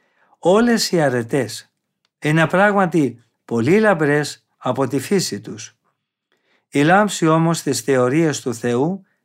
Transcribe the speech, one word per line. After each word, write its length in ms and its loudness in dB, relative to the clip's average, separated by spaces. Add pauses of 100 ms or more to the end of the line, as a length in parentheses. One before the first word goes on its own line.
(380)
Όλες 520 2
οι 100 0
αρετές 720 -2 (460)
είναι 280 2
πράγματι 760 0 (220)
πολύ 340 0
λαμπρές 680 0 (100)
από 300 -4
τη 120 -4
φύση 420 -4
τους. 360 -16 (920)
Η 140 0
λάμψη 440 2
όμως 360 2
της 180 -4
θεωρίας 600 0
του 140 -6
Θεού 480 -2 (220)